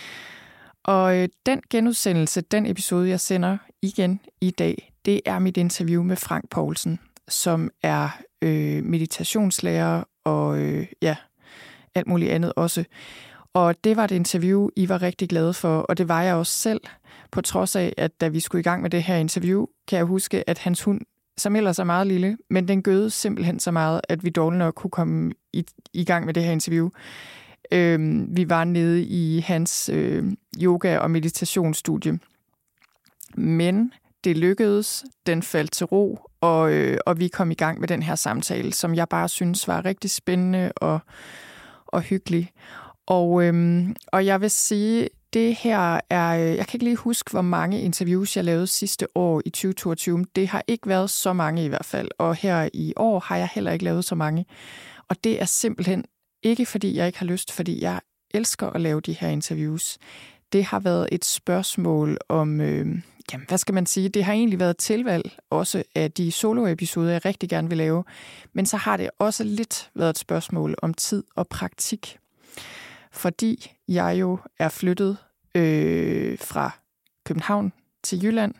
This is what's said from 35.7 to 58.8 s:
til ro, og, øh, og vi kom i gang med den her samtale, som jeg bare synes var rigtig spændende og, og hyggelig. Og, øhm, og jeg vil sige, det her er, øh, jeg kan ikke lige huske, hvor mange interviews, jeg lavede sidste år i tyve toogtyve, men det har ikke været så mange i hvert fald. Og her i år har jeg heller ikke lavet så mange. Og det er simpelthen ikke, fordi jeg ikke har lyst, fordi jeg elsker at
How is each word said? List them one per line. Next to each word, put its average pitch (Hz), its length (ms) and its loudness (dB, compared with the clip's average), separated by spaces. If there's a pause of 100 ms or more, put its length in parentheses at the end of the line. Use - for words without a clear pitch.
til - 140 -2
ro, 202 340 2 (220)
og, 160 300 6
øh, 139 340 2
og 170 140 2
vi 180 80 2
kom 170 240 0
i 160 40 -2
gang 160 240 -2
med 160 80 -2
den 170 160 0
her 156 120 -2
samtale, - 580 -2
som 170 220 -2
jeg 165 140 0
bare 170 200 0
synes 180 380 -2
var 170 180 0
rigtig 196 240 -4
spændende 180 640 0
og, 160 240 0 (880)
og - 140 0
hyggelig. 175 500 -2 (580)
Og, 175 340 4
øhm, 175 520 2 (120)
og 190 180 2
jeg 190 160 4
vil 208 80 2
sige, 214 600 0 (240)
det 226 220 4
her 190 440 2 (100)
er, 170 200 2
øh, 165 260 2
jeg - 120 -2
kan - 100 -6
ikke 240 80 -4
lige 240 100 2
huske, - 360 -4
hvor 185 100 0
mange 175 400 0
interviews, 180 540 0
jeg 185 100 0
lavede 170 220 2
sidste - 480 -4
år 170 300 2
i 170 40 -6
tyve 190 240 -2
toogtyve, 170 440 -2
men 180 180 0
det 190 120 2
har - 200 -4
ikke 226 200 -2
været 190 220 2
så - 240 0
mange 165 320 0
i - 20 0
hvert 139 180 -4
fald. - 320 -4
Og 165 180 2
her 170 380 0
i 156 240 -4
år 214 220 2
har 175 180 -4
jeg 180 160 -2
heller 185 180 -2
ikke 165 140 -2
lavet 175 200 0
så 180 100 -4
mange. 160 300 0 (600)
Og - 160 -4
det - 180 0
er 170 40 -2
simpelthen 185 600 -2 (380)
ikke, 233 220 2
fordi 196 300 -2
jeg 175 120 2
ikke 180 120 -6
har 185 60 -4
lyst, 180 260 -4
fordi 175 300 -4
jeg 180 180 -2 (340)
elsker 214 340 -2
at - 140 -4